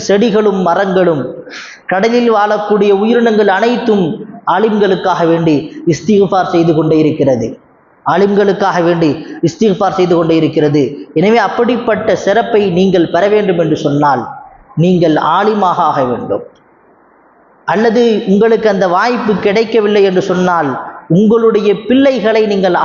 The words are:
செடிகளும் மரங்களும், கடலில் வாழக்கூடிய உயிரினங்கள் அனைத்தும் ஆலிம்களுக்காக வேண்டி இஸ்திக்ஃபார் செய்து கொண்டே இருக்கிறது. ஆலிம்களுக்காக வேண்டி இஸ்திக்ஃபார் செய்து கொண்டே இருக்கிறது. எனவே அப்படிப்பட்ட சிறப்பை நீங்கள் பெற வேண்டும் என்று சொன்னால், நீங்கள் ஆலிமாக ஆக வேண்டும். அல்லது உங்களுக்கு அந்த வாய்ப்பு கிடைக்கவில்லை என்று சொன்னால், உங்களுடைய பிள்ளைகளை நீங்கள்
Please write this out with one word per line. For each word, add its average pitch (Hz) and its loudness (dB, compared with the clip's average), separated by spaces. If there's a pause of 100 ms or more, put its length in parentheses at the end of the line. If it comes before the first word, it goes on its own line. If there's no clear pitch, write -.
செடிகளும் 208 0
மரங்களும், 180 0 (680)
கடலில் 233 0
வாழக்கூடிய 208 0 (100)
உயிரினங்கள் 220 2
அனைத்தும் 214 0 (500)
ஆலிம்களுக்காக 190 0 (100)
வேண்டி 165 0 (380)
இஸ்திக்ஃபார் 196 0
செய்து 170 2
கொண்டே 160 0
இருக்கிறது. 131 0 (580)
ஆலிம்களுக்காக 196 0 (100)
வேண்டி 165 0 (380)
இஸ்திக்ஃபார் 196 0
செய்து 180 2
கொண்டே 165 0
இருக்கிறது. 147 0 (360)
எனவே 220 2
அப்படிப்பட்ட 214 -2 (100)
சிறப்பை 220 0 (160)
நீங்கள் 180 2
பெற 170 0 (100)
வேண்டும் 190 0
என்று 151 0
சொன்னால், 143 0 (600)
நீங்கள் 170 2 (220)
ஆலிமாக 202 0
ஆக 143 -2 (120)
வேண்டும். 107 -6 (1200)
அல்லது 220 2 (300)
உங்களுக்கு 220 2
அந்த 190 0 (100)
வாய்ப்பு 214 0 (120)
கிடைக்கவில்லை 208 0
என்று 185 0
சொன்னால், 175 0 (480)
உங்களுடைய 214 2 (200)
பிள்ளைகளை 240 2 (100)
நீங்கள் 185 0